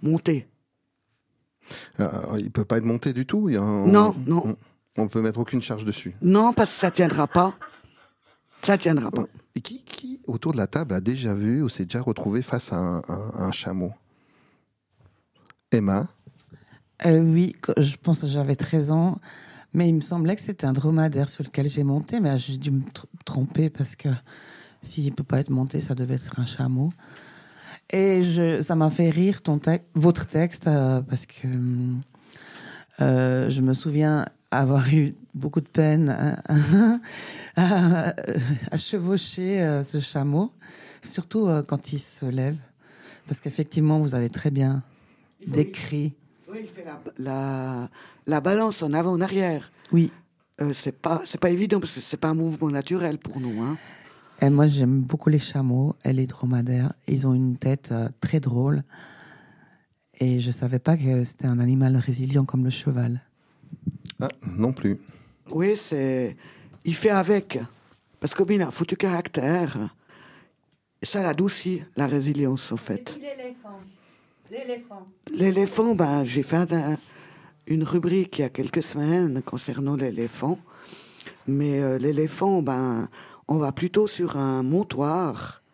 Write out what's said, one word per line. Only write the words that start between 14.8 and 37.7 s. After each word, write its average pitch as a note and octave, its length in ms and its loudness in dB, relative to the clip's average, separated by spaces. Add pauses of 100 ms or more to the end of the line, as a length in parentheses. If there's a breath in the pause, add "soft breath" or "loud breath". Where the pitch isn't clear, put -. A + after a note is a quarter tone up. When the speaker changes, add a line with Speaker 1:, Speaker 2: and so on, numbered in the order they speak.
Speaker 2:
Emma ? G#2 360 2 (1000 soft breath)
Speaker 3:
Euh, E3 120 8
oui, E3 400 4
quand, - 180 -2
je C#3+ 200 2
pense E3 240 0
que D3+ 60 -4
j'avais C#3 280 0
treize D3 360 0
ans, E3 260 2 (560 loud breath)
mais E3+ 160 4
il E3 60 4
me D#3 60 2
semblait F3 340 -2
que - 80 -10
c'était G3 240 -4
un C3 60 2
dromadaire D3+ 560 2
sur - 140 -8
lequel C#3+ 240 -2
j'ai D3 160 -2
monté, D3 360 0
mais C#3+ 180 2
j'ai C3 220 -4
dû C#3+ 100 -4
me C3+ 120 2
tr-, - 260 -12 (180)
tromper D3 460 0
parce - 240 -6
que - 140 -4 (720 loud breath)
s'il C#3+ 320 -4
peut - 80 -4
pas C3 160 0
être C#3 100 -4
monté, C3 320 0
ça D3 140 -4
devait B2+ 200 -2
être - 240 -8
un B2 60 0
chameau. C3 480 -2 (960 loud breath)
Et F#3+ 320 4
je, E3+ 400 2
ça E3 140 0
m'a D#3 140 6
fait E3 200 4
rire F3+ 320 2
ton D3 180 0
tec-, E3 340 0
votre E3+ 340 4
texte, E3 400 0
euh, C3 340 4
parce B2+ 240 -4
que, - 220 -10 (1500 loud breath)
euh, B2+ 500 2
je C3 120 0
me C3 100 4
souviens D3+ 540 2 (260)
avoir C3+ 420 4
eu D3+ 220 4 (180)
beaucoup D3 280 -2
de C#3 80 -12
peine D#3 400 4
à, - 320 0 (1120 loud breath)
à, F3 540 4